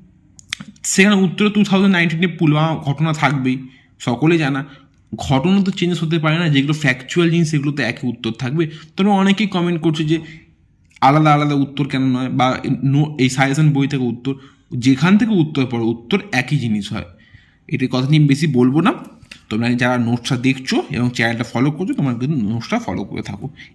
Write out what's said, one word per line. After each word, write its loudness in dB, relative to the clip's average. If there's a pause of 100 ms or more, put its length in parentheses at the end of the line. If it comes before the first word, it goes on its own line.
(840)
সেখানে 4
উত্তরে 2
টু 2
থাউজেন্ড 4
নাইনটিনে 0
পুলওয়ামা 0
ঘটনা -2
থাকবেই, 0 (420)
সকলে 0
জানা। -2 (500)
ঘটনা 2
তো 0
চেঞ্জ -4
হতে -2
পারে 0
না, 0
যেগুলো 2
ফ্যাকচুয়াল 0
জিনিস 2
সেগুলো -2
তো -4
একই -4
উত্তর -6
থাকবে। -4 (280)
তোমরা 2
অনেকেই 2
কমেন্ট -2
করছো 0
যে 0 (800)
আলাদা 6
আলাদা 2
উত্তর 0
কেন -2
নয়, -2
বা 0 (240)
নো-, 0
এই 2
সাজেশন 2
বই 0
থেকে -4
উত্তর, -4 (360)
যেখান 4
থেকে 2
উত্তর 2
পড়ো, -4
উত্তর -2 (120)
একই 0
জিনিস -4
হয়। -8 (600)
এটার -2
কথা -2
নিয়ে 4
আমি 6
বেশি 2
বলবো 4
না। 2 (560)
তোমরা 0
যারা 0
নোটসটা -2
দেখছো -2
এবং -2
চ্যানেলটা -2
ফলো 0
করছো, -6
তোমরা -2
কিন্তু -2
নোটসটা -4
ফলো -6
করে -10
থাকো, -12 (260)